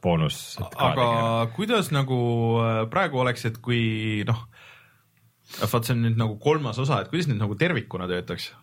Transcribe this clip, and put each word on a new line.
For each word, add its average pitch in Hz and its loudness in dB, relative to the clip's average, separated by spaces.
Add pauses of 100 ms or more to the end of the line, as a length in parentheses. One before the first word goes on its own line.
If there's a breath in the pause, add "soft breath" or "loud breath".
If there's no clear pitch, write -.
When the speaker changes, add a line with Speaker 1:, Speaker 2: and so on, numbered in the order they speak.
Speaker 1:
boonus. 80 0 (200)
Speaker 2:
aga 117 2
kuidas 214 0
nagu, 131 0 (420)
äh, 113 0
praegu 170 0
oleks, 123 0
et 113 -2
kui 110 0
noh, 113 -2 (1300 loud breath)
vaat 117 2
see 127 0
on 117 2
nüüd 113 2
nagu 110 0
kolmas 143 0
osa, 135 2
et 95 -8
kuidas 160 0
nüüd 110 0
nagu 104 0
tervikuna 101 0
töötaks? 90 -4 (120)